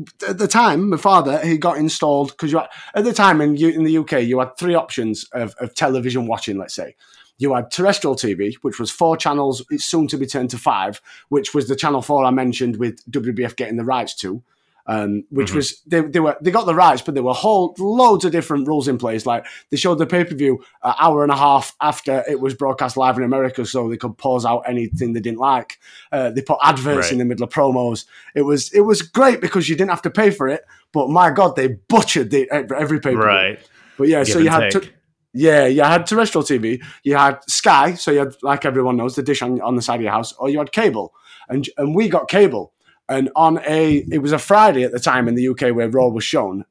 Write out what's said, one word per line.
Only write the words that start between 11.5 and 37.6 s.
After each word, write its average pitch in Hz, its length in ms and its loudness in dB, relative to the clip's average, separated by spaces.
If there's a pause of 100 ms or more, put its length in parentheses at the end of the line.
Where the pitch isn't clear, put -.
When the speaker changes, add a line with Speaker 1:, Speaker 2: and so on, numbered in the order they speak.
Speaker 1:
was 139 140 -2
the 135 80 -2
Channel 143 260 -2
four 139 240 0
I 127 60 2
mentioned 123 460 -2
with 117 340 -6
W 123 220 -6
W 120 120 -4
F 113 120 -8
getting 117 200 -8
the 117 80 -6
rights 127 340 -4
to. 101 260 -10 (440)
Um, 104 420 -4
which 135 180 -2
Speaker 2:
Mm-hmm. - 80 -4
Speaker 1:
was, - 280 -6
they, 165 160 0
they 151 200 -2
were, 151 200 0
they 175 120 -2
got 226 120 2
the 170 100 0
rights, 147 280 4
but 151 120 -6
there 131 100 -2
were 127 100 0
whole 190 420 0
loads 214 480 2
of 180 60 2
different 147 380 -2
rules 147 180 -2
in 131 120 -2
place. 113 280 -4
Like, 117 180 -2 (240)
they - 80 -4
showed 170 220 0
the 160 80 0
pay-per-view 151 560 0 (220)
an 120 160 0
hour 151 240 4
and 143 80 2
a 139 40 0
half 139 440 2
after 139 500 -2
it 139 80 -2
was 131 160 -4
broadcast 131 420 -4
live 127 220 0
in 131 60 -2
America, 127 420 -2
so 120 220 -4
they 117 80 -6
could 113 200 -10
pause 127 300 -2
out 120 180 -2
anything 123 480 -4
they 113 60 -4
didn't 113 220 -6
like. 131 400 -2 (320)
Uh, 131 180 -2
they 120 100 -6
put 135 220 -2
adverts 139 440 2
Speaker 2:
Right. 107 80 -2
Speaker 1:
in 123 40 0
the 123 60 0
middle 120 180 -2
of 113 80 -6
promos. 127 540 0 (320)
It 147 60 0
was, 143 300 -2
it 202 100 6
was 208 200 2
great 254 380 2
because 170 280 -2
you 160 60 0
didn't 190 160 0
have 175 120 -4
to 175 80 -2
pay 208 200 4
for 143 160 -2
it, 143 160 -4 (300)
but 135 180 0
my 165 220 4
God, 175 240 2
they 135 100 0
butchered 131 640 0
the, 135 220 0
ev-, 143 180 -4
every 143 300 -2
pay-per-view. 117 260 0
Speaker 2:
Right. 95 320 2 (400)
Speaker 1:
But 139 80 0
yeah, 156 160 4
Speaker 2:
Give 120 120 0
Speaker 1:
so 175 40 2
Speaker 2:
and 160 60 4
Speaker 1:
you 156 80 4
had 117 180 2
Speaker 2:
take. 190 140 0
Speaker 1:
ter-, - 60 -20 (420)
yeah, 147 340 6
you 135 160 4
had 165 240 4
terrestrial 214 380 0
T 131 140 0
V, 117 220 -4 (220)
you 143 140 0
had 139 320 4
Sky, 165 460 4